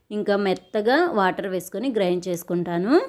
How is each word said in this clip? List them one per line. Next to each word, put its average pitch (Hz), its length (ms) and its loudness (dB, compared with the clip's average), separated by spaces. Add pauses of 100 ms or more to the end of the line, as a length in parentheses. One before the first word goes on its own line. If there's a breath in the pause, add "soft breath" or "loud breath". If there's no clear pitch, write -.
(120)
ఇంకా 208 260 0
మెత్తగా 208 600 0 (160)
వాటర్ 196 340 0
వేసుకొని 196 420 -4
గ్రైండ్ 180 380 0
చేసుకుంటాను. 175 640 -2 (160)